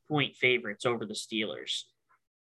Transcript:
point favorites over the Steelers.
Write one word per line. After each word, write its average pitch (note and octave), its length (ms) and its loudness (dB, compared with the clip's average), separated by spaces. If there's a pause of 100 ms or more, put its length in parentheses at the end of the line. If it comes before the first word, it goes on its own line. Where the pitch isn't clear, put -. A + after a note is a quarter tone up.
point C#3+ 280 0
favorites A#2 500 2
over A#2 180 2
the G#2 100 -8
Steelers. G2+ 680 -4 (640)